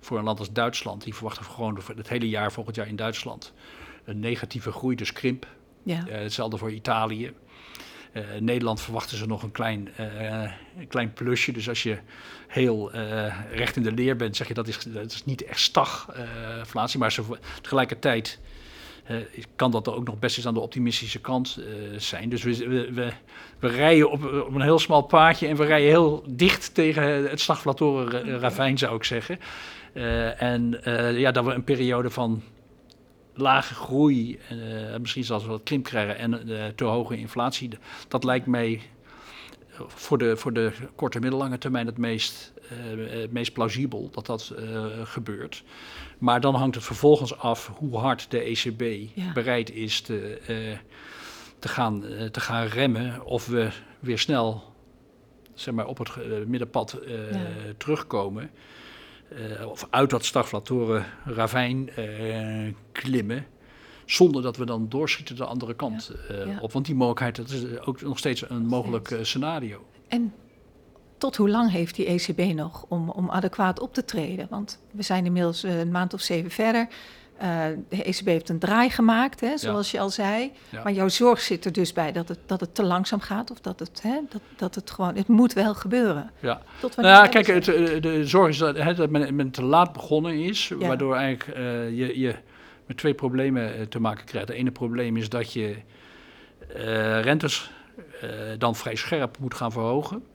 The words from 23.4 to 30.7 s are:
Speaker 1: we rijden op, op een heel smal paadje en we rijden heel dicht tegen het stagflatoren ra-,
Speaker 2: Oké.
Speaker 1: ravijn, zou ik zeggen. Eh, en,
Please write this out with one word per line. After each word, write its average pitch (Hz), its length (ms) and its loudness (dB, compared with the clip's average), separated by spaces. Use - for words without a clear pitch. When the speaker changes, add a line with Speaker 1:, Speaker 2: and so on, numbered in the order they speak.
Speaker 1:
we 127 100 0
rijden 147 420 8
op, 143 140 -2
op 135 300 -4
een 139 80 2
heel 156 160 8
smal 151 240 6
paadje 160 440 8
en 151 100 0
we 151 80 4
rijden 147 240 6
heel 156 400 6
dicht 170 460 2
tegen 147 560 4
het 143 100 -4
stagflatoren 135 680 2
ra-, 123 80 -2
Speaker 2:
Oké. 127 200 -4
Speaker 1:
ravijn, 127 400 2
zou 117 180 0
ik 110 80 -4
zeggen. 127 340 -4
Eh, 117 500 -2
en, 120 420 0